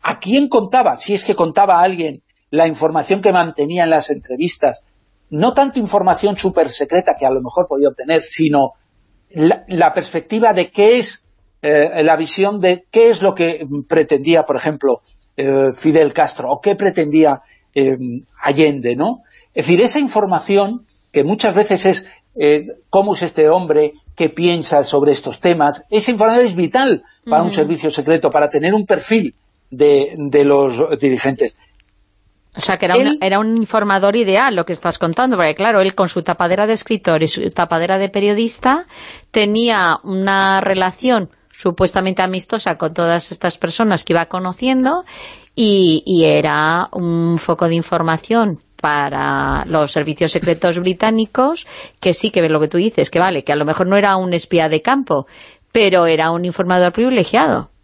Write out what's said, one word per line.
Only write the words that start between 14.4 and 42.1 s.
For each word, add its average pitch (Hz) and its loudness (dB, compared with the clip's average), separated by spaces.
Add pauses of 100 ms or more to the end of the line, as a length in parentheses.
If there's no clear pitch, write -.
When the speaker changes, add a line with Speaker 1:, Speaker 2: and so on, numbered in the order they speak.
Speaker 1:
por 143 -2
ejemplo, 139 -2 (360)
eh, 135 0
Fidel 151 2
Castro, 139 -2
o 143 -4
qué 202 0
pretendía, 156 2 (340)
eh, 135 0 (440)
Allende, 143 0
¿no? 185 -4 (300)
Es - -4
decir, 170 4
esa 247 2
información 202 -2 (240)
que 143 2
muchas 180 0
veces 202 0
es, - 0 (280)
eh, 151 2 (280)
cómo 196 2
es - -6
este 156 2
hombre, 151 0 (200)
qué 165 -2
piensa 165 0
sobre 143 2
estos - -6
temas, 156 0
esa 214 0
información 226 4
es 190 -2
vital 202 0 (220)
para 165 2
un 214 0
Speaker 2:
Ujú. 202 -4
Speaker 1:
servicio 156 -2
secreto, 151 0
para 147 2
tener 156 0
un 214 0
perfil 214 0 (340)
de, 143 2
de 143 2
los 139 2 (160)
dirigentes. 131 -2 (1000)
Speaker 2:
O - -12
sea, 185 -4
que 196 -2
era 165 2
Speaker 1:
Él 262 4
Speaker 2:
un, 302 -2
era 190 0
un 220 -2
informador 202 0
ideal 226 2
lo 165 -2
que - -8
estás 170 -6
contando, 220 0
porque 160 2
claro, 208 2
él 190 0
con 185 0
su 170 -6
tapadera 180 0
de 220 0
escritor 185 -2
y 156 0
su - -4
tapadera 170 -2
de 196 -2
periodista 220 -2 (440)
tenía 208 0
una 196 0
relación 190 -2 (220)
supuestamente 185 -2